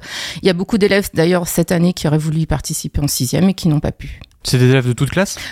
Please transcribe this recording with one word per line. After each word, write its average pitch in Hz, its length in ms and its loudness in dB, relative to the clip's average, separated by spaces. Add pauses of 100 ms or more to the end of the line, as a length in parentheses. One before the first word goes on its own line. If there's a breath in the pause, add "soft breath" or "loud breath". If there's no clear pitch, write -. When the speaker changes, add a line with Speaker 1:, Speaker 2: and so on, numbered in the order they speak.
(420 loud breath)
Speaker 1:
il - 40 -2
y 196 40 6
a - 20 4
beaucoup 190 240 -2
d'élèves, 196 380 2
d'ailleurs, 170 340 2
cette 170 240 0
année, 175 220 2
qui - 120 -4
auraient 151 120 2
voulu 156 220 -2
y 156 60 0
participer - 540 -4
en 143 80 0
sixième 139 400 0
et 185 60 0
qui - 140 -2
n'ont 147 120 2
pas - 120 -2
pu. - 280 -16 (220)
Speaker 2:
C'est - 140 0
des 123 140 6
élèves 131 180 4
de 120 60 0
toute 131 160 -2
classe ? 190 260 -2 (160 loud breath)